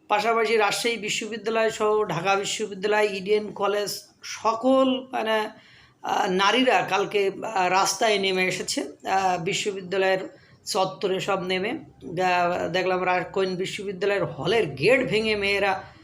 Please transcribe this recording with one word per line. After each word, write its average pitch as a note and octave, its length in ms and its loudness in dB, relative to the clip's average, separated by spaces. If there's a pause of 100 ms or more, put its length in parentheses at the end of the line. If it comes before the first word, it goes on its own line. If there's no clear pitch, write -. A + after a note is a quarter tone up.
পাশাপাশি A3 480 2
রাজশাহী G#3+ 400 0
বিশ্ববিদ্যালয় A3 720 -2
সহ G#3+ 340 2
ঢাকা F#3 320 0
বিশ্ববিদ্যালয়, G#3 760 0
ইডেন G3+ 400 0
কলেজ, G3+ 480 -2 (220)
সকল C4 920 2
মানে, A3 380 -2 (520)
আহ, G3+ 280 0
নারীরা G3+ 520 4
কালকে, G3 480 0 (120)
আহ, F#3 260 0
রাস্তায় G3 500 2
নেমে F#3+ 260 0
এসেছে। F#3 360 -2 (280)
আহ, F#3+ 360 0
বিশ্ববিদ্যালয়ের F#3+ 840 -2 (380)
চত্বরে F#3+ 540 -2
সব G3 200 -2
নেমে, F#3 300 -2
আহ, F3+ 960 -2
দেখলাম F3+ 360 0
রা-, F3+ 280 0
কোয়েন F#3+ 240 0
বিশ্ববিদ্যালয়ের G3 680 -2
হলের E3+ 420 0
গেট D#3 420 2
ভেঙে G#3+ 280 0
মেয়েরা G3 460 0 (220)